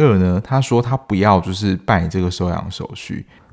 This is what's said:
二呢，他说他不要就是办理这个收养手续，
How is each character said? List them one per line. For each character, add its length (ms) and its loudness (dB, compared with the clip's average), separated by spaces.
二 160 4
呢， 260 2
他 160 0
说 220 2
他 160 -2
不 180 -6
要 260 4
就 120 -4
是 240 -2
办 260 0
理 60 -2
这 140 -2
个 80 0
收 180 -4
养 220 -6
手 240 -12
续， 320 -12